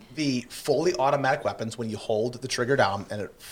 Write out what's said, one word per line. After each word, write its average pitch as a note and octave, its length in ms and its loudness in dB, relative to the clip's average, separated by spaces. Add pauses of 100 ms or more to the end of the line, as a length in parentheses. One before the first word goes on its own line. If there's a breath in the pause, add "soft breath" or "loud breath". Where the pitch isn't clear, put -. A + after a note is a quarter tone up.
(160)
The C3+ 340 0
fully D#3 480 0
automatic C#3 460 2
weapons, A2+ 340 -4
when A2+ 120 -4
you G#2+ 80 -4
hold A2+ 380 0
the B2 120 -10
trigger B2 300 2
down G2+ 320 2
and G#2 140 -6
it, - 100 -10 (180 loud breath)